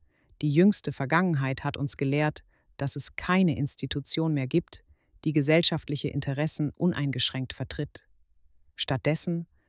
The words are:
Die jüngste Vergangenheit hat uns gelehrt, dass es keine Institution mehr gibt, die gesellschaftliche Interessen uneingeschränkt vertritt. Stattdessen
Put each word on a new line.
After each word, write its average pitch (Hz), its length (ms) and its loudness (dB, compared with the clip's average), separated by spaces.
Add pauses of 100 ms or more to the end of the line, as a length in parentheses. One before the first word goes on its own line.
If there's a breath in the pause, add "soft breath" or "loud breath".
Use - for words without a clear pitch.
(420)
Die 151 100 2
jüngste 175 400 4
Vergangenheit 139 720 0
hat 143 140 -2
uns 143 200 -4
gelehrt, 147 440 0 (360)
dass 139 180 -4
es - 200 -6
keine 180 400 2
Institution 147 800 -2
mehr 131 140 0
gibt, - 360 -2 (420)
die 156 60 0
gesellschaftliche 151 760 2
Interessen 143 640 -2
uneingeschränkt 131 840 -2
vertritt. - 540 -8 (680)
Stattdessen 160 720 -2 (220)